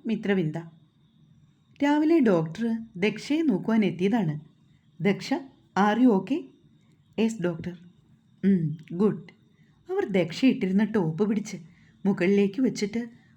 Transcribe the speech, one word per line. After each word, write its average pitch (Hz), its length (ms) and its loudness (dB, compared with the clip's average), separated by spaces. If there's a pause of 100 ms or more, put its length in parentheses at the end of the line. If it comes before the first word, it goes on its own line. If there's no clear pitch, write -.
മിത്രവിന്ദ. 190 520 -2 (1300)
രാവിലെ 302 360 4
ഡോക്ടർ 220 680 0 (100)
ദക്ഷയെ 214 460 -2
നോക്കുവാൻ 220 440 2
എത്തിയതാണ്. 175 540 0 (600)
"ദക്ഷ, 185 340 -2 (460)
are 208 220 2
you 254 100 8
okay?" 262 300 0 (760)
"യെസ്, 226 220 0
ഡോക്ടർ." 170 320 -4 (720)
"ഉം, 170 340 2 (140)
ഗുഡ്." 175 480 -2 (500)
അവർ 381 160 -2
ദക്ഷ 185 400 0
ഇട്ടിരുന്ന 196 380 2
ടോപ്പ് 202 460 0
പിടിച്ച് 208 280 -6 (480)
മുകളിലേക്ക് 196 560 0
വെച്ചിട്ട് 233 480 -4 (280)